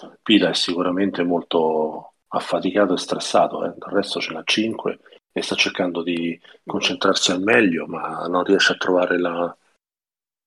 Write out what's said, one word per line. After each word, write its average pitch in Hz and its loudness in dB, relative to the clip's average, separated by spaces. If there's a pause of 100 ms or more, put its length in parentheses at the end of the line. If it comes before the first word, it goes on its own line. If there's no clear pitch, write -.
(220)
Pila 95 6
è - -4
sicuramente 90 0
molto 80 0 (140)
affaticato 90 0
e 85 0
stressato, - 0
eh. 87 -4
Del - -14
resto 98 -2
ce - -6
n'ha 80 -10
cinque 110 -2 (320)
e - -4
sta - -4
cercando 87 0
di 85 -2 (260)
concentrarsi - 0
al 90 -2
meglio, 98 2
ma 82 -8
non 90 0
riesce 95 4
a - -2
trovare 90 2
la 85 -2 (920)